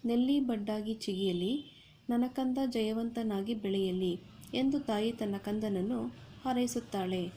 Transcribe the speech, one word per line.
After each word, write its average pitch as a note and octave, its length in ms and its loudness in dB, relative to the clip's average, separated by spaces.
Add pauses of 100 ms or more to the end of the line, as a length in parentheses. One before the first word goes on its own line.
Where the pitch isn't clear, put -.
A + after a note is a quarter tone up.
ನೆಲ್ಲಿ B3 340 4
ಬಡ್ಡಾಗಿ G#3+ 540 0
ಚಿಗಿಯಲಿ, G3 680 0 (460)
ನನ್ನ A#3+ 180 4
ಕಂದ B3+ 380 0
ಜಯವಂತನಾಗಿ A3+ 880 0
ಬೆಳೆಯಲಿ F#3+ 680 2 (340)
ಎಂದು C4+ 260 2
ತಾಯಿ A3 320 0
ತನ್ನ G#3 260 -2
ಕಂದನನ್ನು G#3+ 720 0 (360)
ಹಾರೈಸುತ್ತಾಳೆ. A3 920 0